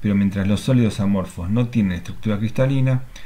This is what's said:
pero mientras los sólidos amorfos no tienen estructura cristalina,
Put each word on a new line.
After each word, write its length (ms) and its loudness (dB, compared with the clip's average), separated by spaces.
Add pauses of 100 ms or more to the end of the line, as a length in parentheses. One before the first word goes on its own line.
pero 140 2
mientras 320 0
los 140 0
sólidos 380 2
amorfos 500 -2
no 180 2
tienen 260 0
estructura 460 -4
cristalina, 640 2 (220)